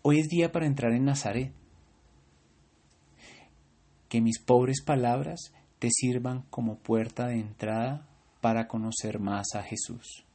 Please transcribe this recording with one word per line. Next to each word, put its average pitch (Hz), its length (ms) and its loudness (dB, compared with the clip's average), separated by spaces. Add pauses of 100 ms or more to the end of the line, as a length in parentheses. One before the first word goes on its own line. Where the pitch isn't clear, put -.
Hoy 147 180 4
es 156 100 0
día 170 220 2
para 160 140 0
entrar 131 280 2
en 127 120 2
Nazaret. 135 460 0 (2500)
Que 117 140 0
mis 113 180 2
pobres 127 420 4
palabras 139 720 0 (280)
te 120 100 0
sirvan 127 600 0
como 113 280 -4
puerta 113 500 -2
de 120 120 -2
entrada 110 680 -4 (340)
para 113 260 2
conocer 110 520 -4
más 101 360 -2
a 101 80 -6
Jesús. - 720 -12